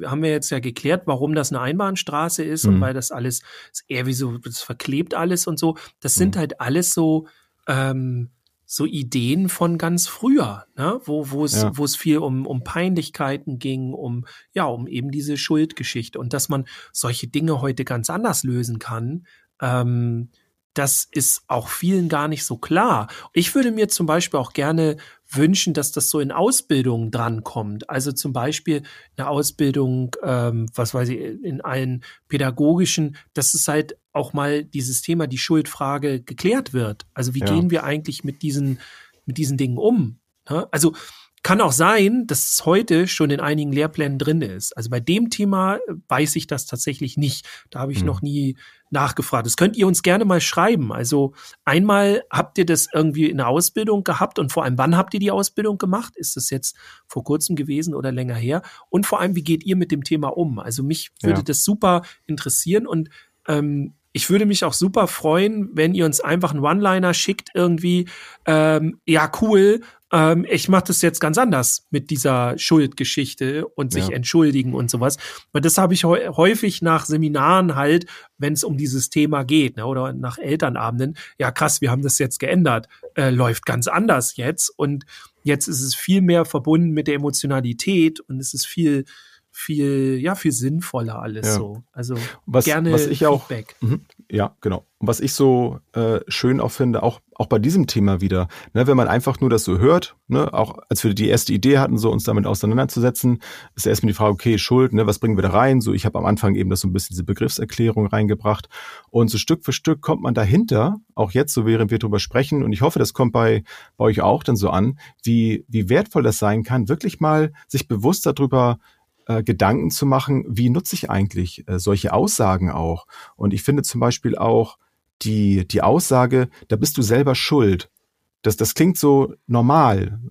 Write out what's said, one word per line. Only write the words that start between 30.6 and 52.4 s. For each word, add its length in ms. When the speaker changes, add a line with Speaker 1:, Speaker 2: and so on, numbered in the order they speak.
Speaker 1:
was 200
weiß 160
ich, 100
in 400
allen 460
pädagogischen, 880
dass 200
es 140
halt 300
auch 180
mal 320
dieses 380
Thema, 260
die 100
Schuldfrage 840
geklärt 520
wird. 400
Also 220
wie 60
Speaker 2:
Ja. 80
Speaker 1:
gehen 200
wir 140
eigentlich 400
mit 180
diesen, 380
mit 120
diesen 200
Dingen 200
um? 420
Ne? 220
Also 220
kann 160
auch 120
sein, 560
dass 260
es 140
heute 400
schon 240
in 80
einigen 340
Lehrplänen 460
drin 220
ist. 360
Also 140
bei 80
dem 320
Thema, 460
äh, 20
weiß 280
ich 100
das 220
tatsächlich 500
nicht. 300
Da 80
habe 140
ich 60
Speaker 2:
Hm. 60
Speaker 1:
noch 160
nie 360
nachgefragt. 560
Das 100
könnt 200
ihr 100
uns 160
gerne 220
mal 160
schreiben. 520
Also 400
einmal, 640
habt 300